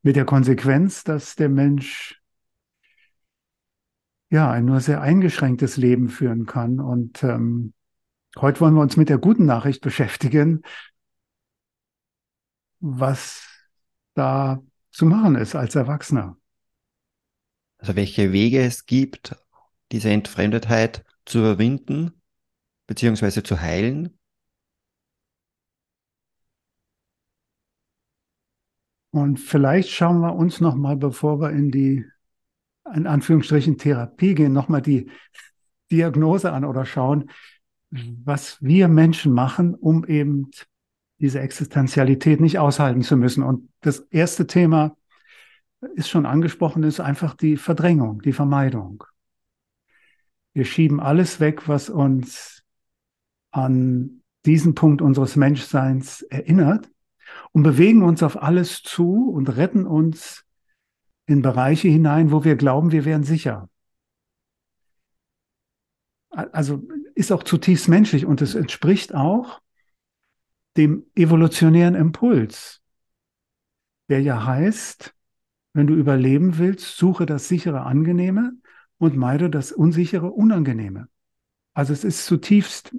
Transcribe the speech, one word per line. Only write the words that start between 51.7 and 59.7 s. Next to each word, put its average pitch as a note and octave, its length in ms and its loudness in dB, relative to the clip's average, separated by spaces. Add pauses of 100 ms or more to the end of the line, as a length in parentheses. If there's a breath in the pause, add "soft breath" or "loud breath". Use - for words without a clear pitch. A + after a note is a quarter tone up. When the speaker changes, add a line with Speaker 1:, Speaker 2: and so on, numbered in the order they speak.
Speaker 1:
uns C3+ 720 -4 (880)
an B2+ 720 -2 (240)
diesen D#3 300 4
Punkt D3+ 260 4
unseres C3+ 340 2
Menschseins C3+ 880 0
erinnert D#3 680 0 (600 loud breath)
und D3+ 120 4
bewegen F3+ 400 6
uns E3+ 200 2
auf - 180 -2
alles F3 400 -2
zu G3 480 0
und C3+ 260 -4
retten E3 300 0